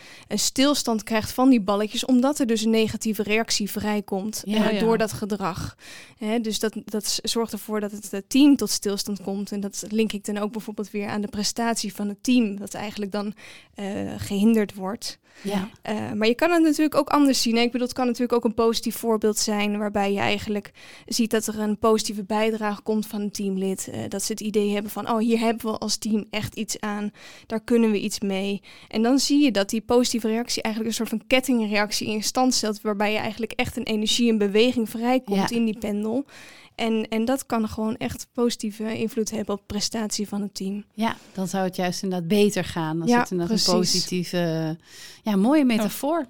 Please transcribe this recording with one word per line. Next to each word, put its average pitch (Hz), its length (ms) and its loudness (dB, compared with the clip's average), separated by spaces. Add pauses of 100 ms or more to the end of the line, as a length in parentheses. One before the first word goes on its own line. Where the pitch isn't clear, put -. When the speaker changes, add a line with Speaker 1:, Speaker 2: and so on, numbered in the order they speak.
(280)
Speaker 1:
een 208 120 -2
stilstand 262 640 2
krijgt 220 280 -2
van 262 180 4
die 240 120 8
balletjes, 208 440 -2
omdat 262 340 4
er 285 80 2
dus 220 160 2
een 220 60 2
negatieve 220 540 0
reactie 208 480 0
vrijkomt, 208 760 -4
Speaker 2:
Ja. 208 240 2
Speaker 1:
eh, 220 40 0
Speaker 3:
Ja. 208 60 0
Speaker 1:
door 226 180 4
dat 208 160 -2
gedrag. 190 600 -6 (420)
Hè, 220 220 -2
dus 220 200 -2
dat, 214 140 -2 (120)
dat 208 220 -4
z-, - 140 -2
zorgt 226 320 -2
ervoor 214 260 -6
dat 208 120 -4
het, 208 220 -12
eh, 202 140 -6
team 285 280 8
tot 214 140 2
stilstand 202 520 -2
komt. 196 300 -6
En 202 80 -6
dat 196 300 -6
link 214 240 0
ik 202 120 -8
dan 208 120 -4
ook 208 140 -2
bijvoorbeeld 208 400 -8
weer 202 160 -6
aan 208 140 -4
de 208 60 -4
prestatie 220 640 -2
van 208 140 -6
het 202 160 -10
team, 226 360 2
dat 202 140 -12
eigenlijk 208 380 -8
dan, 208 220 -4 (400)
eh, 202 120 -10 (320)
gehinderd 208 580 2
wordt. 190 440 -10 (220)
Speaker 2:
Ja. 202 280 -2 (120)
Speaker 1:
Eh, - 300 -6
maar 214 160 0
je 233 80 4
kan 339 160 2
het 339 120 4
natuurlijk 311 320 2
ook 294 140 2
anders 285 320 4
zien, 226 140 2
hè. 233 60 4
Ik 240 100 2
bedoel, 247 160 -2
het - 80 -14
kan 254 100 0
natuurlijk 240 280 0
ook 240 100 4
een 226 100 0
positief 226 420 0
voorbeeld 220 420 0
zijn 208 400 0
waarbij 208 360 0
je 196 60 0
eigenlijk 208 520 -2 (340)
ziet 226 260 0
dat 220 160 2
er 214 120 -4
een 214 200 0
positieve 220 440 2
bijdrage 214 580 -2
komt 214 260 -2
van 208 140 -6
een 208 100 -4
teamlid. 190 600 -4
Eh, 110 160 -6
dat 202 160 -6
ze - 80 -2
het 208 100 -6
idee 208 320 0
hebben 208 180 -4
van, 208 180 -6
"Oh, 226 100 0
hier 226 200 2
hebben 233 320 0
we 214 60 -4
als 214 200 -4
team 226 320 0
echt 214 260 -6
iets - 240 -6
aan. 208 320 -4 (340)
Daar 220 180 -4
kunnen 233 280 4
we 202 80 2
iets - 200 -4
mee." 196 420 -2 (260)
En - 140 -2
dan 254 180 4
zie 285 240 4
je 277 80 6
dat 196 180 2
die 220 120 -2
positieve 240 460 2
reactie 226 340 -2
eigenlijk 220 380 -2
een 240 60 -2
soort 214 140 -2
van - 80 -14
kettingreactie 214 800 2
in 214 160 -2
stand 254 300 2
stelt, 208 280 -2
waarbij 208 300 0
je 214 60 0
eigenlijk 220 340 -4
echt - 260 -4
een 233 60 -4
energie 220 460 2
en 226 80 4
beweging 214 520 4
vrijkomt 233 600 0
Speaker 2:
Ja. 233 60 -4
Speaker 1:
in 233 100 2
die 220 120 -2
pendel. 214 480 -4 (500)
En, 226 320 0
en 220 180 -2
dat 262 200 0
kan 226 240 -2
gewoon 220 280 -4
echt - 360 -8
positieve 226 640 -2
invloed 220 340 -2
hebben 208 240 -4
op 196 40 -6
de - 80 -20
prestatie 208 600 -4
van 202 140 -6
het 202 140 -8
team. 196 280 -6 (100)
Speaker 2:
Ja, 214 220 -2 (180)
dan 190 140 -4
zou 190 160 -2
het 185 120 -4
juist 180 280 -2
inderdaad 180 240 -2
beter 202 380 4
gaan 160 360 -2
als 165 80 2
Speaker 1:
Ja, 240 100 6
Speaker 2:
het - 120 0
inderdaad 180 320 0
Speaker 1:
precies. 185 100 4
Speaker 2:
een 180 60 4
positieve, 170 1000 0 (460)
ja, 214 120 0
mooie 262 300 4
metafoor. 247 640 0